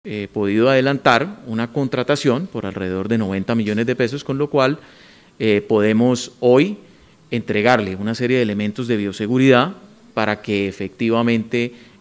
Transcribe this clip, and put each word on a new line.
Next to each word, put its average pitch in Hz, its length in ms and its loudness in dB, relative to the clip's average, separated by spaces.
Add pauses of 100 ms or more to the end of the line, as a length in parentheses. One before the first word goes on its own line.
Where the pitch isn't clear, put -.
He 104 240 -6
podido 107 420 2
adelantar 135 760 2
una 117 260 -4
contratación 139 720 0
por 107 220 -8
alrededor 95 400 -4
de 113 100 0
noventa 98 380 -2
millones 110 320 -2
de 123 80 -2
pesos, 127 280 -4
con 135 140 -6
lo 143 140 -2
cual, 139 260 2 (640)
eh, 104 280 2
podemos 110 720 2
hoy 143 380 4 (540)
entregarle 107 640 0
una 104 180 -4
serie 123 240 0
de 123 60 2
elementos 104 440 -4
de 120 100 0
bioseguridad 123 760 0 (400)
para 107 300 -2
que 101 240 -2
efectivamente, 117 1080 -2 (280)